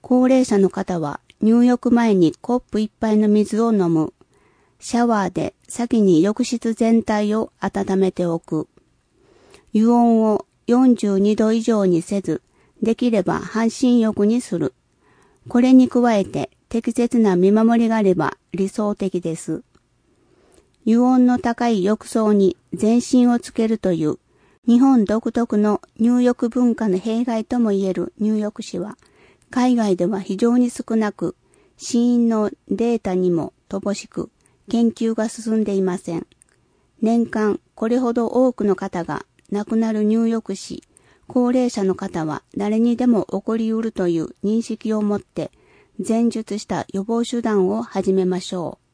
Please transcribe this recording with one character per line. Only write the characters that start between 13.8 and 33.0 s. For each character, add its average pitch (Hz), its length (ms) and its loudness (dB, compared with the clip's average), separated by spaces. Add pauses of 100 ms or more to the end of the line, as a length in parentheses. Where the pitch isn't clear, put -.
浴 214 260 0
に 233 140 0
す 180 180 -8
る。 147 160 -4 (760)
こ 240 120 2
れ 254 120 6
に 254 160 8
加 240 280 2
え 196 80 2
て - 260 -8 (180)
適 233 240 -4
切 240 280 0
な 196 160 4
見 185 160 4
守 226 320 4
り 226 40 0
が 226 80 0
あ 220 60 0
れ 185 120 4
ば 160 220 -4 (160)
理 190 160 -2
想 208 280 -4
的 185 240 -4
で 165 160 -6
す。 - 260 -8 (1200)
湯 226 140 2
温 254 280 4
の 247 120 2
高 240 300 -2
い 208 160 0
浴 214 240 -2
槽 220 240 0
に 196 240 2 (160)
全 214 240 2 (120)
身 247 200 4
を 240 100 2
つ - 140 -12
け 226 160 -2
る 220 100 -2
と 185 140 -2
い 165 140 -2
う 151 120 -4 (480)
日 233 140 6
本 262 240 6
独 220 260 -2
特 233 280 -2
の 208 220 0 (180)
入 240 240 2
浴 247 260 0
文 240 260 2
化 220 140 -4
の 185 100 2
弊 226 260 -2
害 226 200 -4
と 247 160 -4
も 226 100 2
い 196 140 0
え 185 100 -2
る 175 240 -6
入 214 200 0
浴 214 240 -6
死 - 160 -10
は、 196 200 -10 (520)
海 247 260 2
外 208 200 0
で 175 100 0
は 190 140 -2
非 190 160 -6
常 233 200 2
に 247 140 2
少 233 260 -6
な 214 160 -2
く、 - 240 -8 (400)
死 - 220 -4
因 240 300 2
の 214 220 0 (180)
デ 233 280 -2
ー - 40 -2